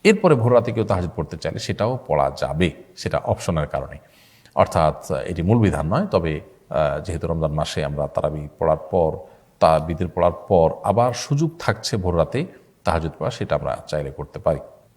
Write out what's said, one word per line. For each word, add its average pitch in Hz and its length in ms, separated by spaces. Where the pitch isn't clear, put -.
এরপরে 190 320
ভোর 120 180
রাতে 120 180
কেউ 113 120
তাহাজ্জুদ 90 320
পড়তে 80 220
চাইলে - 220
সেটাও 117 480
পড়া 69 300
যাবে, 73 340
সেটা - 220
অপশনের 80 500
কারণে, 67 300
অর্থাৎ 80 560
এটি 85 300
মূল 104 160
বিধান 78 300
নয়। 160 200
তবে, 82 340
আহ, 76 320
যেহেতু 82 260
রমজান 80 240
মাসে 76 340
আমরা 71 220
তারাবি 76 400
পড়ার 80 180
পর, 85 400
তা 80 200
বিতির 82 280
পড়ার 87 240
পর 85 400
আবার 117 300
সুযোগ 156 460
থাকছে - 380
ভোর 90 200
রাতে 120 280
তাহাজ্জুদ 82 360
পড়া, 80 120
সেটা 98 240
আমরা 69 320
চাইলে 71 240
করতে 73 280
পারি। 78 200